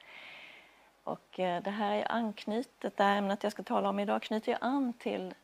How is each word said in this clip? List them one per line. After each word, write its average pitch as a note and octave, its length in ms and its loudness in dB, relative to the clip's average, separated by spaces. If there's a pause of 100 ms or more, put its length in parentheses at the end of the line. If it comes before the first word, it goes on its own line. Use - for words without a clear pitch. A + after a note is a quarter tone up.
(1040)
Och, - 360 -6
eh, F3 220 0
det G3+ 80 -4
här G#3 220 0
är G#3 200 0
anknutet, A3 840 -4
det G3+ 80 6
här G3+ 120 6
ämnet G3+ 260 2
jag G#3 100 2
ska - 100 -10
tala G3+ 260 2
om G3 100 2
idag A3 240 2
knyter A3 300 0
ju A#3+ 80 0
an B3+ 320 2
till F#3+ 520 -4